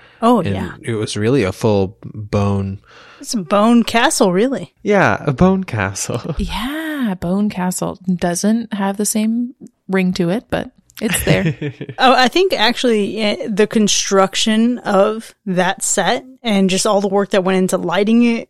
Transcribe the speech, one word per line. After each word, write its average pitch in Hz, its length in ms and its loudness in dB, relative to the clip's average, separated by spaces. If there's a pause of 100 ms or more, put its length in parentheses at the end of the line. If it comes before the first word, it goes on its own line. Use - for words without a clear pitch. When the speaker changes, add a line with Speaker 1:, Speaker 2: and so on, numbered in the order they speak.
(220)
Speaker 1:
Oh, 233 200 4
Speaker 2:
And 104 140 -4
Speaker 1:
yeah. 92 260 -8
Speaker 2:
it 113 140 -6
was 104 200 -4
really 113 280 2
a 92 100 0
full 101 500 0
bone. 101 800 -4 (400)
Speaker 1:
It's - 120 -10
a 220 80 -2
bone 214 420 4
castle, 233 500 2
really. 214 400 -2 (100)
Speaker 2:
Yeah, 180 420 2
a 143 60 2
bone 185 320 2
castle. 110 760 -4
<laughs> 185 60 -2 (560)
Speaker 3:
Yeah, 208 200 -2
bone 196 280 0
castle. 180 480 -4 (160)
Doesn't 196 600 -2
have 196 240 -4
the 208 80 -2
same 226 500 -2 (320)
ring 185 260 0
to 175 160 0
it, 214 200 -2
but - 220 -4 (300)
it's 165 220 -2
there. 160 500 -2 (140)
Speaker 2:
<laughs> - 100 -14
Speaker 1:
Oh, 254 160 4
I 254 140 4
think 359 260 2
actually, 214 680 0
eh, 214 300 -2
the 208 180 2
construction 220 1120 2
of 208 540 0 (120)
that 185 360 -2
set 220 440 -2 (180)
and 196 260 2
just 185 160 -2
all 208 160 2
the 202 60 -2
work 196 240 0
that 190 140 2
went 190 120 2
into 185 200 0
lighting 202 460 2
it, 233 260 -2